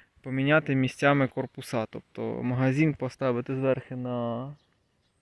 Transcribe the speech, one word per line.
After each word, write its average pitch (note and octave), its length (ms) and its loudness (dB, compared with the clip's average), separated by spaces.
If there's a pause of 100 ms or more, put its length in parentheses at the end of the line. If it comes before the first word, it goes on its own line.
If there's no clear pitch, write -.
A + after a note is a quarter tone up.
(240)
поміняти C#3 500 2
місцями C3+ 540 4
корпуса. B2 600 -4
Тобто A2+ 520 -8
магазин C3 520 2
поставити C3 600 -4
зверху C3 420 -2
на, B2 500 -4
е, C#3+ 60 -12 (680)